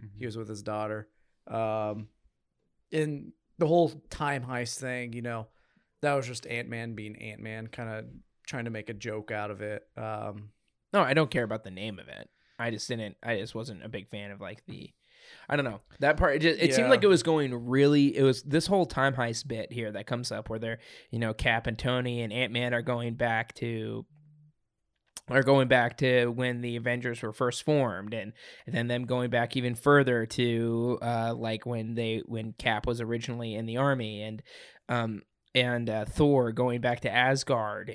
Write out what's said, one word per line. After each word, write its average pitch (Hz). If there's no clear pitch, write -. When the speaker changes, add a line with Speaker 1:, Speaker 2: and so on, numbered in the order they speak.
Speaker 1:
Mm-hmm. 104
Speaker 2:
He 123
was 110
with 110
his 104
daughter. 107
Um, 110
and 151
the 165
whole 165
time 143
heist 123
thing, 123
you 120
know, 117
that 147
was 131
just 123
Ant-Man 117
being 107
Ant-Man, 110
kinda 113
trying 123
to 117
make 110
a 113
joke 107
out 104
of 101
it. 104
Um, 107
Speaker 3:
No, 202
I 139
don't 156
care 123
about 107
the 98
name 95
of -
it. 53
I 117
just 107
didn't, 113
I 117
just 107
wasn't 113
a 110
big 113
fan 101
of, 98
like, 98
the, -
I 143
don't 139
know. 104
That 151
part, 151
it -
just, 165
it 208
seemed 240
Speaker 2:
Yeah. 262
Speaker 3:
like 220
it 202
was 180
going 151
really, 139
it 139
was, 135
this 151
whole 185
time 135
heist 120
bit 113
here 113
that 104
comes 120
up 110
where 110
they're, 113
you 113
know, 110
Cap 113
and 113
Tony 123
and 107
Ant-Man 120
are 117
going 120
back 113
to, 110
are 131
going 131
back 120
to 127
when 123
the 120
Avengers 123
were 110
first 120
formed, 110
and, 107
and 120
then 117
them 123
going 123
back 120
even 123
further 127
to, 117
uh, 117
like, 113
when 117
they, 113
when 110
Cap 113
was 120
originally 117
in 113
the 117
army, 120
and, 110
um, 113
and, 123
uh, 107
Thor 135
going 120
back 120
to 117
Asgard, 117